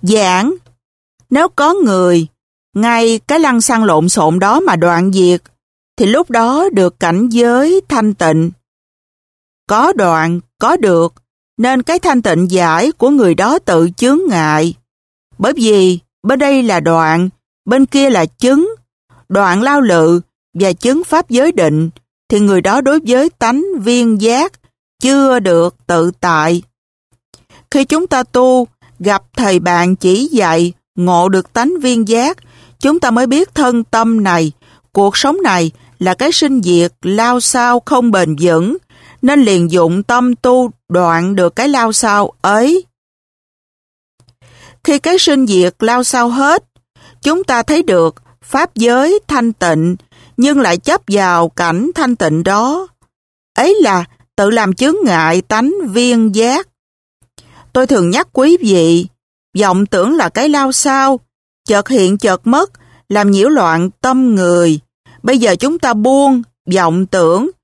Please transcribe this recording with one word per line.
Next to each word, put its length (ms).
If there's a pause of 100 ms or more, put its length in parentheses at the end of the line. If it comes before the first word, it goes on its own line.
Giảng. 520 (760)
Nếu 180
có 260
người, 520 (480)
ngay 540
cái 120
lăng 200
xăng 240
lộn 240
xộn 300
đó 220
mà 160
đoạn 360
diệt, 300 (540)
thì 100
lúc 240
đó 420
được 280
cảnh 280
giới 600
thanh 260
tịnh. 360 (1160)
Có 240
đoạn, 480 (180)
có 180
được, 380 (440)
nên 240
cái 160
thanh 240
tịnh 280
giải 420
của 180
người 240
đó 240
tự 380
chướng 220 (100)
ngại. 460 (640)
Bởi 180
vì 420 (240)
bên 160
đây 240
là 180
đoạn, 480 (360)
bên 220
kia 240
là 160
chứng, 480 (540)
đoạn 340
lao 180
lự 400 (340)
và 180
chứng 320
pháp 260
giới 220
định, 380 (380)
thì 120
người 200
đó 200
đối 260
với 240
tánh 340 (140)
viên 420
giác 320 (500)
chưa 360
được 360 (120)
tự 240 (100)
tại. 420 (1080)
Khi 140
chúng 220
ta 160
tu, 460 (300)
gặp 240 (140)
thầy 220
bạn 380
chỉ 360
dạy, 400 (220)
ngộ 340
được 240
tánh 280
viên 280
giác, 280 (440)
chúng 200
ta 100
mới 160
biết 280
thân 300
tâm 380
này, 300 (400)
cuộc 240
sống 260
này 280 (280)
là 160
cái 180
sinh 300
diệt, 300 (100)
lao 380
sao 400
không 300
bền 300
vững, 360 (460)
nên 200
liền 280
dụng 320
tâm 340
tu 340 (180)
đoạn 460
được 220
cái 120
lao 240
sao 400 (100)
ấy. 420 (2000)
Khi 140
cái 200
sinh 280
diệt 320
lao 260
sao 240
hết, 360 (580)
chúng 220
ta 180
thấy 200
được 320 (280)
pháp 320
giới 540
thanh 240
tịnh, 440 (400)
nhưng 240
lại 160
chấp 300
vào 420
cảnh 460
thanh 220
tịnh 260
đó. 460 (680)
Ấy 240
là 220 (320)
tự 140
làm 240
chướng 200 (100)
ngại 380
tánh 300 (160)
viên 460
giác. 340 (1040)
Tôi 140
thường 240
nhắc 220
quý 280
vị, 460 (520)
vọng 280
tưởng 280
là 140
cái 200
lao 240
sao, 480 (480)
chợt 200
hiện 300
chợt 280
mất, 240 (380)
làm 220
nhiễu 180
loạn 420 (100)
tâm 340
người. 460 (420)
Bây 160
giờ 180
chúng 220
ta 160
buông 480 (320)
vọng 320
tưởng 440 (140)